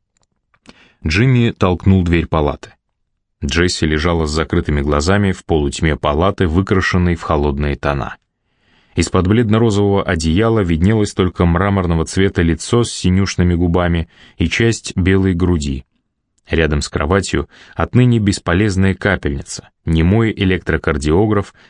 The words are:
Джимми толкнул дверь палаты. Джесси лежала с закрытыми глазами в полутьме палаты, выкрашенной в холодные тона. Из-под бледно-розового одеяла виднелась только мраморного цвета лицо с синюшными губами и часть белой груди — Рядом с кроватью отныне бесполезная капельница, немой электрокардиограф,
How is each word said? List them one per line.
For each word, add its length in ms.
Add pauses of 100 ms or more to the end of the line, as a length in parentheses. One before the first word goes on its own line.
(1040)
Джимми 480
толкнул 540
дверь 220
палаты. 480 (680)
Джесси 440
лежала 400
с 60
закрытыми 500
глазами 500
в 140
полутьме 500
палаты, 500
выкрашенной 680
в 80
холодные 540
тона. 400 (800)
Из-под 320
бледно-розового 720
одеяла 580
виднелась 540
только 320
мраморного 580
цвета 380
лицо 420
с 80
синюшными 640
губами 560 (260)
и 140
часть 440
белой 380
груди — 540 (600)
Рядом 320
с 80
кроватью 600 (260)
отныне 440
бесполезная 760
капельница, 760 (140)
немой 480
электрокардиограф, 1200 (160)